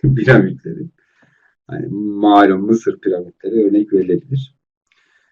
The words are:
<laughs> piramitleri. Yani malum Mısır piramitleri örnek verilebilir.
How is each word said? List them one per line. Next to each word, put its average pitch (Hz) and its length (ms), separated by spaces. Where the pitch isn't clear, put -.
<laughs> 135 140
piramitleri. 110 680
Yani - 200
malum 101 720
Mısır 110 340
piramitleri 92 560
örnek 104 260
verilebilir. 92 600